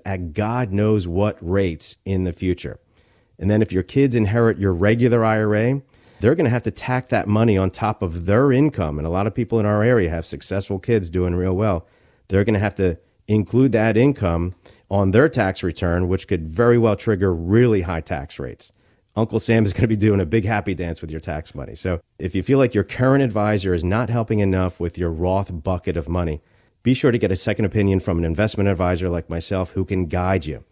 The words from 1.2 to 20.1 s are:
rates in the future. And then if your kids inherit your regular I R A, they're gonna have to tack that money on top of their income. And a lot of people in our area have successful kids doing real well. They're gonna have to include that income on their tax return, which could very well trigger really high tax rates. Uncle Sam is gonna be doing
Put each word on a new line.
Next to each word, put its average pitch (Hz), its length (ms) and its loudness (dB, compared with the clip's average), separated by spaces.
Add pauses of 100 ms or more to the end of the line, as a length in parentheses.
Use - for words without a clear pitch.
rates 87 640 -2
in 95 200 -2
the 87 80 -2
future. 90 440 -4 (600)
And 95 120 0
then 107 120 4
if 104 100 -2
your 92 100 0
kids 135 320 0
inherit 113 440 2
your 98 140 2
regular 113 520 2
I 110 180 2
R 107 140 0
A, 127 260 0 (380)
they're 120 140 4
gonna 160 160 2
have 120 140 0
to 110 60 -4
tack 127 380 -4
that 110 180 0
money 107 320 4
on 95 120 2
top 104 320 -4
of 85 240 -4
their 127 260 4
income. 123 460 0
And 76 80 -4
a 82 40 -2
lot 95 160 0
of 110 80 -6
people 117 260 -2
in 104 60 0
our 104 160 2
area 110 280 2
have 82 160 -4
successful 95 520 -6
kids 98 320 -2
doing 90 240 -2
real 90 220 -2
well. 98 300 -2 (420)
They're 98 160 2
gonna 208 140 2
have 107 180 -2
to 90 220 0 (280)
include 110 460 2
that 110 240 2
income 90 580 2 (360)
on 98 220 2
their 131 160 6
tax 95 340 -2
return, 90 440 0
which 92 220 -2
could 82 220 -2
very 120 260 4
well 113 200 4
trigger 98 380 0
really 104 460 4
high 85 220 -4
tax 71 360 -10
rates. - 320 -12 (460)
Uncle 110 240 0
Sam 113 240 2
is 98 80 0
gonna 117 160 0
be 110 80 0
doing 101 240 2